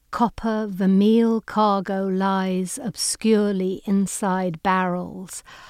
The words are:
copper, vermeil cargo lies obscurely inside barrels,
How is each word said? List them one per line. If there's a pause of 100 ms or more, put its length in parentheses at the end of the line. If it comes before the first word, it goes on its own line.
copper,
vermeil
cargo
lies
obscurely
inside
barrels, (260)